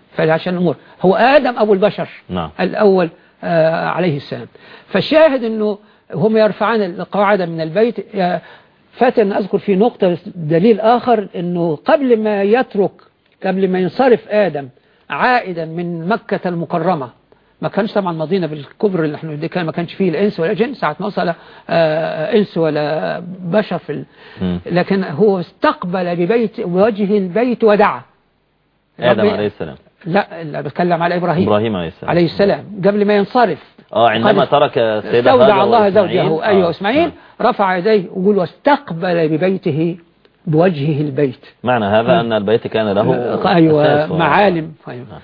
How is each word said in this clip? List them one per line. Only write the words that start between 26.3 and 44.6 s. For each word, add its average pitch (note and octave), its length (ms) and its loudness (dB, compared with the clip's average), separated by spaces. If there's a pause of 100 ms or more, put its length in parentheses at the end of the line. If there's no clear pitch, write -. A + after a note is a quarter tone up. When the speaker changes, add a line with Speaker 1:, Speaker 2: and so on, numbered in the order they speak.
Speaker 1:
بوجه G3 560 0
البيت G#3 460 -2
ودعا. G3+ 380 2 (1000)
Speaker 2:
آدم G3+ 220 0
Speaker 1:
ربي G#3 100 2
Speaker 2:
عليه - 160 -4
السلام. E2+ 280 -10 (300)
Speaker 1:
لا، E3+ 380 -4
لا، D3+ 180 -10
بتكلم E3 420 -2
على F3 120 0
إبراهيم F3 320 -2
Speaker 2:
إبراهيم G3+ 280 0
عليه F2 120 -4
السلام. - 240 -8
Speaker 1:
عليه E3+ 140 4
السلام، D#3+ 380 0 (220)
قبل G3+ 200 2
ما G#3 120 2
ينصرف. G3+ 460 0 (300)
Speaker 2:
آه، A2+ 160 4
عندما A2+ 220 2
Speaker 1:
قال: G3 180 2
Speaker 2:
ترك C#3+ 280 2
السيدة A2+ 540 2
Speaker 1:
"استودع B3 140 6
Speaker 2:
هاجر G3+ 180 4
Speaker 1:
الله A3 180 4
Speaker 2:
وإسماعيل. F#3 480 2
Speaker 1:
زوجه". D#3+ 160 -2
أيوة، F#3+ 220 2
Speaker 2:
آه. - 20 0
Speaker 1:
إسماعيل G#3 320 -2
Speaker 2:
نعم. E4 100 0 (380)
Speaker 1:
رفع F#3+ 280 0
يديه G3+ 260 2 (100)
ويقول: G3 240 0
"واستقبل F3+ 920 -2
ببيته E3+ 680 -2 (500)
بوجهه D#3 540 0
البيت". C#3 440 -4 (180)
Speaker 2:
معنى A#2 220 2
هذا A2 280 2
Speaker 1:
مم. A#2 60 4
Speaker 2:
أن A#2 140 -2
البيت G#2+ 340 0
كان A2 240 0
له G#2 240 2
Speaker 1:
آه، B2 400 0
أيوة، D#3+ 300 4
Speaker 2:
أساس D3+ 260 2
و-، E3 60 -2
Speaker 1:
معالم. E3 540 2 (160)